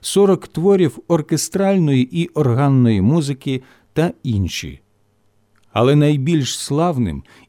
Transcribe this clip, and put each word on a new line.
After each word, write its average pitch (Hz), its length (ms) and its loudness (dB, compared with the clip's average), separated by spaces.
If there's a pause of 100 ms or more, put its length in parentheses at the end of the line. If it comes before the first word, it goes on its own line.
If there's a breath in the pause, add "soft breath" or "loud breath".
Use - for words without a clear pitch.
сорок 196 480 0
творів 180 500 0 (100)
оркестральної 170 1120 0
і 170 40 -4
органної 127 760 2
музики 135 600 -2 (300 soft breath)
та 160 200 -2 (100)
інші. 87 580 -6 (920)
Але 127 240 2
найбільш 147 600 0
славним 131 680 -4 (240 soft breath)